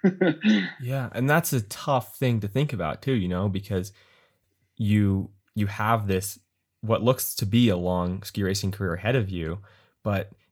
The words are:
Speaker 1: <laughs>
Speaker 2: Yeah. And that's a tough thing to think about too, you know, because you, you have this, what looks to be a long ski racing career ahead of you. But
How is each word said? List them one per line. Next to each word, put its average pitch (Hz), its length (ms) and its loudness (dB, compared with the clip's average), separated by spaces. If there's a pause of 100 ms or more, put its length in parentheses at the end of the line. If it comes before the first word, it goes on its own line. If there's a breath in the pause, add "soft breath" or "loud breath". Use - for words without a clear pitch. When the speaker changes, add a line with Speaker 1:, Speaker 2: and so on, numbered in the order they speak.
Speaker 1:
<laughs> 190 640 2 (140)
Speaker 2:
Yeah. 127 320 -4
And 131 160 0
that's 160 240 2
a 127 80 2
tough - 560 -2
thing 120 240 2
to 104 60 -2
think 139 260 0
about 85 280 -4
too, 135 120 0
you 95 140 0
know, 90 200 0
because 98 460 -4 (840 soft breath)
you, 101 520 2 (260)
you 104 120 0
have 107 400 0
this, 95 320 -2 (420)
what 107 220 2
looks - 320 0
to - 100 -4
be 117 240 4
a 92 80 2
long 90 460 -2
ski - 200 -6
racing 98 280 -2
career 92 240 -2
ahead 110 200 0
of 107 140 0
you. 85 300 -6 (440 soft breath)
But 101 280 -2 (200)